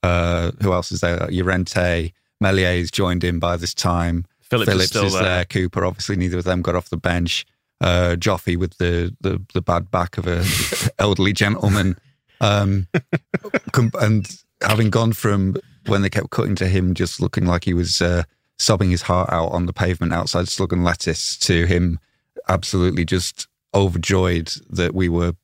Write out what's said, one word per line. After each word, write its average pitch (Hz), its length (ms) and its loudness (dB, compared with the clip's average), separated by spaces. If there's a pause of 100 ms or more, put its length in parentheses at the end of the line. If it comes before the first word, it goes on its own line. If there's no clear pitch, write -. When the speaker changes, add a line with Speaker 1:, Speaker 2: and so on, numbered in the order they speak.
Speaker 1:
Uh, 87 480 2 (100)
who 98 120 2
else 90 180 -2
is 85 100 -4
there? 87 300 0
Llorente, 90 800 0 (280)
Melier 95 300 2
is 87 200 0
joined 90 320 0
in 87 160 0
by 87 180 0
this 85 160 -6
time. 87 520 0 (160)
Speaker 2:
Phillips - 260 0
is 107 60 4
Speaker 1:
Phillips 92 160 4
Speaker 2:
still 104 160 0
Speaker 1:
is 95 80 0
Speaker 2:
there. 92 100 0
Speaker 1:
there. 90 220 2
Cooper, 92 400 -2
obviously, 92 320 -4
neither 90 220 -2
of 87 60 -4
them 90 160 0
got 85 140 -2
off 90 140 -4
the 87 80 -6
bench. 85 500 -2 (340)
Uh, 87 380 2
Joffy 90 380 -2
with 87 220 -4
the, 87 420 0
the, 95 200 -2 (140)
the 90 80 -2
bad 90 300 -2
back 90 260 -2
of - 80 -6
a 87 180 -2 (280)
<laughs> - 260 -4
elderly 98 340 2
gentleman. 101 640 2 (440)
Um, 101 480 2 (840)
com-, 117 300 2
and 107 280 2 (320)
having 107 300 2
gone 113 220 2
from 101 420 0 (320)
when 101 160 2
they 98 80 2
kept - 200 -2
cutting 98 260 -2
to 95 100 0
him 92 280 2
just 87 260 -2
looking - 260 0
like 87 160 2
he 90 120 -2
was, 87 280 0
uh, 87 220 2 (340)
sobbing 95 320 2
his 87 120 0
heart 90 300 0
out 82 200 0
on 87 140 -2
the 87 60 -6
pavement 87 400 -2
outside 87 360 -2
Slug 92 240 -2
and 90 100 2
Lettuce 85 560 -2
to 85 280 2
him 87 340 2 (480)
absolutely 90 560 0
just - 420 -4 (260)
overjoyed 90 800 2 (180)
that 87 280 -2
we 92 120 2
were 85 360 0